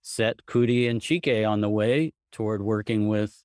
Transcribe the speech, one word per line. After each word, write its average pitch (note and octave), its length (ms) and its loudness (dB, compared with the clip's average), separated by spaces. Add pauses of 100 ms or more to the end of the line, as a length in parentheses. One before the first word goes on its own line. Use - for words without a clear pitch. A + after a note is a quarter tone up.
set - 460 -4
Cootie A#2+ 420 2
and A#2 140 -2
Chike C3 440 0
on G#2+ 140 0
the G#2 80 0
way A#2+ 460 0 (180)
toward G#2+ 300 -4
working G#2+ 460 0
with G#2+ 360 -2